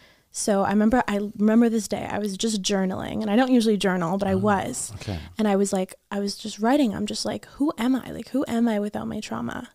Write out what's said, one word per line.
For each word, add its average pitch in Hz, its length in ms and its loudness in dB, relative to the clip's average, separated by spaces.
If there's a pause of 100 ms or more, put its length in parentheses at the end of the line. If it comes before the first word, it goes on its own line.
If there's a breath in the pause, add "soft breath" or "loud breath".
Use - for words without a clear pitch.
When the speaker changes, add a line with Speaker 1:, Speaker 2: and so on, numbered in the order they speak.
(360 soft breath)
Speaker 1:
so 196 280 0
I - 60 0
remember, 214 360 4
I 202 320 -2
remember 220 300 6
this 220 180 -2
day, - 240 -6
I - 80 -4
was 202 180 -4
just 220 240 -2
journaling, 190 640 -2
and 208 80 -4
I 208 60 4
don't 262 160 4
usually 220 240 4
journal, 185 420 0
but 202 80 -2
I 190 60 2
Speaker 2:
Oh, 190 60 2
Speaker 1:
was. - 580 0
Speaker 2:
okay. 90 240 -6 (180)
Speaker 1:
And 214 80 2
I 202 80 4
was 196 180 2
like, 190 220 -2 (160)
I 202 80 -4
was 202 180 -4
just 208 220 -12
writing. 233 340 4
I'm 208 140 -4
just 214 180 -6
like, 214 220 -6 (100)
"Who 294 220 0
am 254 160 2
I? - 160 -6
Like, - 200 -12
who 269 180 -2
am 233 180 2
I 214 140 0
without 214 260 -6
my 220 140 -6
trauma?" 233 540 -8